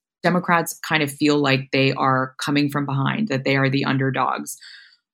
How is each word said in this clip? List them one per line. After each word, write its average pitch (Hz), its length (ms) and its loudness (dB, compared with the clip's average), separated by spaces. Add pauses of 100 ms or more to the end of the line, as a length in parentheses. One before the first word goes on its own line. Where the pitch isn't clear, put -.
(220)
Democrats 175 560 0 (100)
kind 156 140 4
of 143 80 -2
feel 147 320 2
like 135 300 0
they 135 200 2
are 131 480 0
coming 147 300 0
from 143 160 -4
behind, 135 420 -2
that 135 140 -2
they 135 140 0
are 135 120 2
the 135 160 0
underdogs. 135 720 -2 (580)